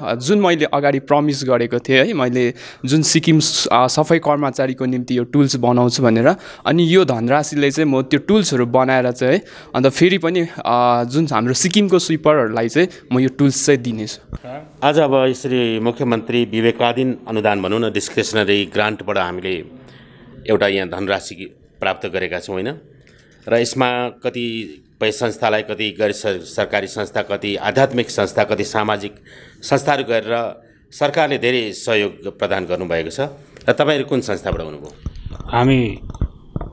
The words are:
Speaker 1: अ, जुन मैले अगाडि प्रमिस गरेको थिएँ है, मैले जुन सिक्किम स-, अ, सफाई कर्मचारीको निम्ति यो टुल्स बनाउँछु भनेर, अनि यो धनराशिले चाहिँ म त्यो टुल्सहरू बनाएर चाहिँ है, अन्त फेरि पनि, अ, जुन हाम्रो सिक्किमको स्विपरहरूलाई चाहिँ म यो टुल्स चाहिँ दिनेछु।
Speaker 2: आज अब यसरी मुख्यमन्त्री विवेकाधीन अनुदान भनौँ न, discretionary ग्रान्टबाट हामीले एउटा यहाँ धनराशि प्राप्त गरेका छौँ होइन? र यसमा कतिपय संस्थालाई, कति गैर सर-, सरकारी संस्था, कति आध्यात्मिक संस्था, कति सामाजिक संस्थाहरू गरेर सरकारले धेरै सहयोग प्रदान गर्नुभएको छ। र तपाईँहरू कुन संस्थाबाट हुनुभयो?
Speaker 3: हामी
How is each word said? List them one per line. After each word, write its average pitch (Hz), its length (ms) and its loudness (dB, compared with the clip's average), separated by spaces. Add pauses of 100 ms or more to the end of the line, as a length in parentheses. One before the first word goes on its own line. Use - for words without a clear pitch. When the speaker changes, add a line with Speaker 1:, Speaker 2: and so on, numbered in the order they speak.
Speaker 1:
अ, 113 140 -2
जुन 147 240 0
मैले 170 260 2
अगाडि 143 340 0
प्रमिस 143 440 0
गरेको 120 360 0
थिएँ 131 180 2
है, 131 160 2
मैले 123 400 0 (320)
जुन 147 160 2
सिक्किम 156 380 4
स-, - 280 0
अ, 123 200 4
सफाई 156 320 2
कर्मचारीको 139 680 0
निम्ति 127 320 -2
यो 120 60 0
टुल्स 139 320 2
बनाउँछु 123 480 2
भनेर, 120 320 4 (300)
अनि 165 300 4
यो 190 100 6
धनराशिले 139 680 0
चाहिँ 156 200 2
म 131 100 2
त्यो 131 180 2
टुल्सहरू 165 460 2
बनाएर 127 460 2
चाहिँ 127 220 0
है, 202 100 0 (320)
अन्त 131 120 4
फेरि 180 300 4
पनि, 170 220 0
अ, 120 640 0
जुन 139 280 0
हाम्रो 120 220 0
सिक्किमको 185 460 2
स्विपरहरूलाई 127 680 2
चाहिँ 170 180 2 (260)
म 127 60 4
यो 131 100 4
टुल्स 139 360 2
चाहिँ 139 160 4
दिनेछु। 113 640 -8 (360)
Speaker 2:
आज 147 160 4
अब 135 300 4
यसरी 123 500 -2
मुख्यमन्त्री 120 680 0
विवेकाधीन 117 720 0 (120)
अनुदान 104 320 0
भनौँ 98 180 0
न, 110 120 -2
discretionary 101 840 0
ग्रान्टबाट 104 440 -2
हामीले 90 460 -4 (840)
एउटा 101 180 2
यहाँ 95 220 0
धनराशि 92 680 -6 (240)
प्राप्त 98 280 -4
गरेका 90 320 -4
छौँ 95 160 -8
होइन? 95 120 -4 (840)
र 113 60 2
यसमा 123 540 -2
कतिपय 113 1000 -6
संस्थालाई, 107 500 -2
कति 104 380 -6
गैर 107 120 2
सर-, 101 280 -4
सरकारी 98 480 -4
संस्था, 104 340 -6
कति 101 340 -4
आध्यात्मिक 120 540 0
संस्था, 104 340 -2
कति 104 200 -2
सामाजिक 104 520 -4 (480)
संस्थाहरू 139 400 0
गरेर 117 580 -4 (300)
सरकारले 143 460 0
धेरै 117 340 0
सहयोग 101 680 -4
प्रदान 98 260 -2
गर्नुभएको 82 440 -4
छ। 104 100 -8 (500)
र 123 40 2
तपाईँहरू 143 320 0
कुन 131 160 -2
संस्थाबाट 90 400 -6
हुनुभयो? 76 320 -14 (580)
Speaker 3:
हामी 123 480 2 (720)